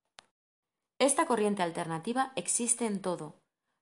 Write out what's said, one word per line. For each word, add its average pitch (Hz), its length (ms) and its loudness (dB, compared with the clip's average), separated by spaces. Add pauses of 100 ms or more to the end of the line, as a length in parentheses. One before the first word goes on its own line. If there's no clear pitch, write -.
(1000)
Esta 285 280 4
corriente 208 360 2
alternativa 175 720 -2
existe 233 500 0
en 202 160 -2
todo. 165 380 -6 (420)